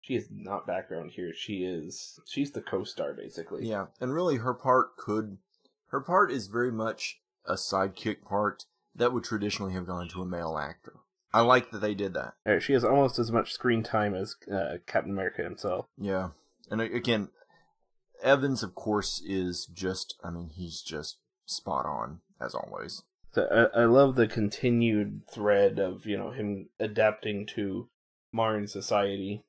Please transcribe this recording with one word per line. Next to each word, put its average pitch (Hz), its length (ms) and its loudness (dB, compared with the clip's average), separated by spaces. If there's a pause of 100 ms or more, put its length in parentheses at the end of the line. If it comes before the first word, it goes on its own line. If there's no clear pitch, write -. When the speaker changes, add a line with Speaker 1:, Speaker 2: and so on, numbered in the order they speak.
Speaker 1:
She 127 140 -4
is 107 160 -2
not 98 360 -8
background 87 480 -6
here. 87 200 -6
She 98 280 -6
is, 87 640 -8
she's - 240 -4
the 113 100 -6
co-star, 92 520 -4
basically. - 540 -10
Speaker 2:
Yeah, 101 200 -4 (120)
and 127 140 -4
really 165 240 2
her 120 160 -2
part 127 440 2
could, 107 400 -2 (520)
her 139 120 -2
part 180 300 2
is 123 160 -4
very 120 240 0
much 110 480 -4 (280)
a 90 60 0
sidekick 98 720 -2
part 101 420 -2 (300)
that 123 180 4
would 120 100 -2
traditionally 101 500 -2
have 90 140 -4
gone 90 220 -6
to 92 120 -8
a 92 40 -6
male 85 340 -4
actor. - 340 -10 (400)
I 113 80 6
like 123 300 6
that 107 80 -8
they 104 160 0
did 98 180 -2
that. 67 200 -6 (120)
Speaker 1:
Uh, 104 140 4
she - 140 0
has 123 100 6
almost 131 360 4
as 113 120 0
much 113 220 0
screen 117 300 0
time 104 320 0
as, 98 200 -6 (160)
uh, 92 260 -2 (100)
Captain 98 240 -2
America 95 320 -4
himself. 90 440 -4 (100)
Speaker 2:
Yeah, 92 320 -2 (420)
and 110 100 0
a-, 107 140 -2
again, 120 340 0 (920)
Evans, 135 400 4
of 95 120 -8
course, - 500 -2
is 92 400 -2
just, 92 580 -6
I 90 60 -8
mean, 85 200 -8
he's 82 320 -10
just 78 360 -10 (280)
spot - 400 -4
on, 67 340 -6 (200)
as 62 160 -8
always. - 480 -8 (300)
Speaker 1:
So, 110 420 4
I, 120 60 6
I 117 40 8
love 131 300 8
the 117 120 6
continued 107 1000 2
thread 101 500 4
of, 95 260 -2
you 107 120 -2
know, 101 140 -6
him 104 380 -4 (100)
adapting 107 680 2 (100)
to 101 340 -4 (420)
modern 110 360 2
society. 101 800 0